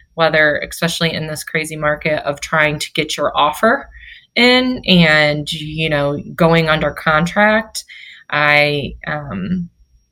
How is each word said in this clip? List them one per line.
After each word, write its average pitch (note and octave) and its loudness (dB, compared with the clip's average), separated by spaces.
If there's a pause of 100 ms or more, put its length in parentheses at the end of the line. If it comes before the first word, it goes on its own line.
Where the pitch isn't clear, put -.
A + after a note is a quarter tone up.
(160)
whether, D#3 4 (120)
especially E3 -4
in D#3+ -6
this D#3 -10
crazy D#3 -6
market D3+ -2
of C#3+ -4
trying D3+ 0
to - -10
get D3+ -4
your - -2
offer A3 0 (460)
in B3+ 2
and, D3+ 4
you D#3 -6
know, C#3+ -2 (180)
going E3 4
under D#3 0
contract. G#3 0 (460)
I, D3 2 (100)
um, D#3+ -6 (420)